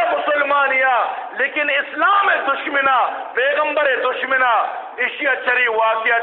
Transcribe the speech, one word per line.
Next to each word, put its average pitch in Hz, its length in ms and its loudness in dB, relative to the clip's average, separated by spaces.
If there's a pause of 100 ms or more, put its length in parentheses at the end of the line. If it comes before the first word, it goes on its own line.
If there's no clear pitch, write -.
(120)
مسلمانیہ، 277 920 2 (340)
لیکن 294 320 -2
اسلام 349 600 2
دشمنا، 269 800 0 (260)
پیغمبر 285 640 0
دشمنا، 254 680 0 (320)
اشیا 254 380 -2
چری 247 320 0
واقعہ 226 540 2